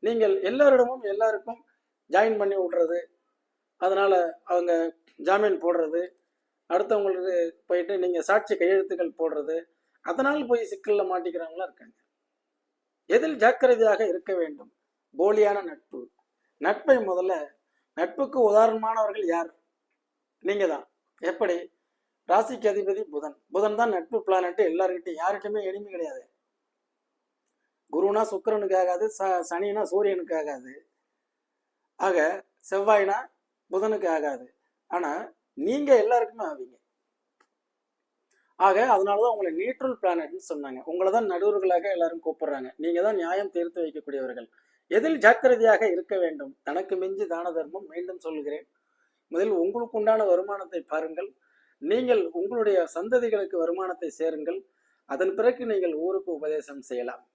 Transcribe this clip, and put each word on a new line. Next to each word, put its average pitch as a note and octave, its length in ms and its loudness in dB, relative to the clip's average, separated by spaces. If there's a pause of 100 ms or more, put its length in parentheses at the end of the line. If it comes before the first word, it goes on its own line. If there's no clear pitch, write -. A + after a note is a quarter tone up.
நீங்கள் A3 280 2 (160)
எல்லாரிடமும் B3+ 600 4
எல்லாருக்கும் A3 480 -2 (500)
ஜாயின் G#3+ 320 2
பண்ணி G3 180 0
விடுறது, E3+ 400 0 (880)
அதனால G3 260 4 (380)
அவங்க F3 220 2 (560)
ஜாமீன் G3 360 2
போடுறது, E3+ 400 0 (680)
அடுத்தவங்களுக்கு F#3+ 640 0 (320)
போயிட்டு F3+ 340 0
நீங்க F3 160 0 (100)
சாட்சி G#3 240 2
கையெழுத்துக்கள் F3+ 680 0
போடுறது, D3+ 360 -4 (460)
அதனால் C4+ 480 -2
போய் A#3 220 0
சிக்கல்ல G3 400 0
மாட்டிக்கிறவங்களா E3+ 560 -6
இருக்காங்க. - 280 -20 (1160)
எதில் D4+ 280 0
ஜாக்கிரதையாக A3+ 580 6 (100)
இருக்க F3+ 200 -4 (100)
வேண்டும்? D3+ 300 -10 (420)
போலியான G3+ 440 4 (120)
நட்பு. D3 300 -16 (680)
நட்பை C4 280 4 (140)
முதல்ல, F#3 260 0 (640)
நட்புக்கு C4 400 -4 (100)
உதாரணமானவர்கள் A3 840 2
யார்? E3 140 -2 (1000)
நீங்க G3+ 240 0
தான். C#3 100 -6 (480)
எப்படி? F3+ 260 -2 (760)
ராசிக்கு A3 420 2
அதிபதி G3 300 -2 (120)
புதன். D3 220 -8 (180)
புதன் G#3 260 0
தான் A3+ 140 2
நட்பு F3+ 320 -4
பிளானட் F#3 340 0 (100)
எல்லார்கிட்டையும். F3 520 -2
யாருக்குமே G3+ 460 -4
எனிமி G3+ 260 -10
கிடையாது. D4 280 -8 (1700)
குருனா G3+ 280 2 (100)
சுக்கிரனுக்கு G3 500 0
ஆகாது, F3+ 240 0 (120)
ச-, F#3+ 220 0 (100)
சனினா G3+ 420 -2
சூரியனுக்கு F#3+ 480 0
ஆகாது. C3+ 340 -10 (1300)
ஆக F#3 120 2 (520)
செவ்வாய்னா G3+ 480 2 (540)
புதனுக்கு F#3+ 440 -2
ஆகாது. C#3 300 -4 (440)
ஆனா E3+ 220 -4 (560)
நீங்க C#4+ 220 0 (120)
எல்லாருக்குமே A#3 500 0
ஆவீங்க. C4 240 -16 (1900)
ஆக F#3+ 100 4 (160)
அதனாலதான் G3+ 400 2
உங்களை F#3+ 260 -4
நியூட்ரல் B3+ 420 -4
பிளானட்னு F3 500 -2
சொன்னாங்க. C#3+ 380 -10
உங்களை F#3 220 0
தான் A3 200 2
நடுவர்களாக F#3+ 640 2
எல்லாரும் E3 300 -2
கூப்பிடுறாங்க. C#3+ 440 -6 (140)
நீங்க E3+ 220 0
தான் G#3+ 160 0
நியாயம் F#3+ 340 -4
தீர்த்து E3+ 300 -4
வைக்கக்கூடியவர்கள். C3+ 640 -10 (400)
எதில் D4 280 2
ஜாக்கிரதையாக A3+ 720 6
இருக்க F3+ 280 -2
வேண்டும்? D3 440 -4
தனக்கு F#3+ 340 -6
மிஞ்சி F#3+ 300 -4
தான E3+ 260 -6
தர்மம். E3 340 -8
மீண்டும் F3 320 -10
சொல்லுகிறேன், D3+ 480 -8 (640)
முதலில் G3 260 0
உங்களுக்கு G#3+ 440 -2
உண்டான A3 260 2
வருமானத்தை F#3 560 0
பாருங்கள். D#3+ 500 -8 (480)
நீங்கள் A3 480 0
உங்களுடைய F#3+ 680 0
சந்ததிகளுக்கு G#3+ 640 0
வருமானத்தை F3 520 -4
சேருங்கள். D#3+ 500 -4 (460)
அதன் F#3+ 300 -2
பிறகு B3 320 0
நீங்கள் F#3+ 280 -2
ஊருக்கு F3+ 380 -4
உபதேசம் D3 500 -8
செய்யலாம். B2 420 -8 (100)